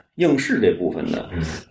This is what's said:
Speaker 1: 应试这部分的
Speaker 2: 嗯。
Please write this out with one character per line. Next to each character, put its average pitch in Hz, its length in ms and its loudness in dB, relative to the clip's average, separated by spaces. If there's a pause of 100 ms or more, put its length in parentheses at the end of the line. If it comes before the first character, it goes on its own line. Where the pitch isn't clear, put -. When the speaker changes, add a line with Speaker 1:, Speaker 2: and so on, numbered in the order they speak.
(160)
Speaker 1:
应 156 220 4
试 175 220 0
这 92 160 6
部 85 140 -2
分 78 220 -4
的 - 200 -6
Speaker 2:
嗯。 85 80 -4 (300)